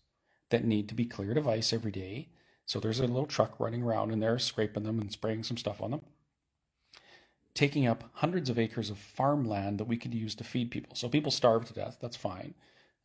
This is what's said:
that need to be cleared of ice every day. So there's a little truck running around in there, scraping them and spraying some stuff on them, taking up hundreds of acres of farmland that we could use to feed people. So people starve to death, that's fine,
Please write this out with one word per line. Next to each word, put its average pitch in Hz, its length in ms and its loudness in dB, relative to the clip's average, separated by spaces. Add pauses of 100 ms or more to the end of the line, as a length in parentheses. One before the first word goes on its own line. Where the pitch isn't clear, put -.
(500)
that 117 140 4
need 107 240 2
to 113 80 -8
be 117 100 2
cleared 107 320 -2
of 147 100 2
ice 113 260 2
every 110 180 -2
day. 101 380 -8 (360)
So - 140 -4
there's 110 200 0
a 131 80 2
little 127 180 0
truck - 340 2
running 113 240 -2
around 110 280 0
in 110 80 2
there, 113 180 4
scraping 107 460 0
them 110 160 0
and 104 120 -4
spraying 110 320 -4
some 120 140 -4
stuff 104 240 -4
on 104 100 -4
them, 147 100 -4 (1500)
taking 143 340 4
up 113 160 2 (100)
hundreds 170 360 0
of 117 100 0
acres 113 300 0
of 104 80 -8
farmland 110 840 0
that 107 60 -2
we 117 120 0
could 120 160 -6
use 110 220 -4
to - 80 -10
feed 120 260 -2
people. - 260 -8
So 120 140 -4
people 147 220 2
starve 117 340 6
to - 80 -14
death, 101 260 -8
that's 120 160 -10
fine, 95 380 -8 (520)